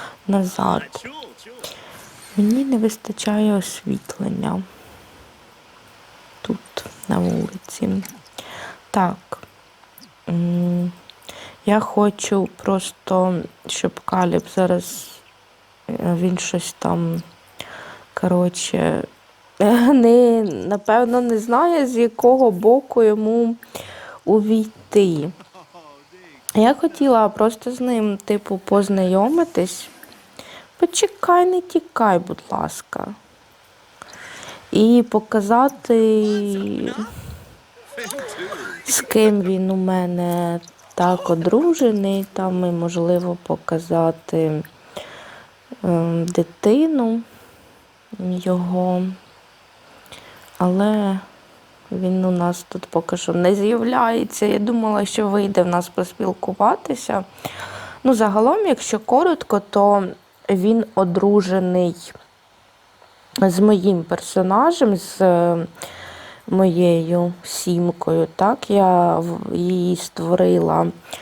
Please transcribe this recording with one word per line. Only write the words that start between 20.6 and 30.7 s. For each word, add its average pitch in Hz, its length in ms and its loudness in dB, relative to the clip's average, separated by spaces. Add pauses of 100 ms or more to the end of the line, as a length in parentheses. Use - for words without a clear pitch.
не 233 180 0
знає, 269 480 2
з 247 100 -6
якого 240 540 4
боку 233 520 2
йому 226 540 2 (680)
увійти. 208 1040 2 (1200)
Я 226 200 6
хотіла 262 540 2
просто 226 440 -2
з 254 80 -8
ним, 220 360 -2
типу, 202 480 -4
познайомитись. 202 1200 0 (920)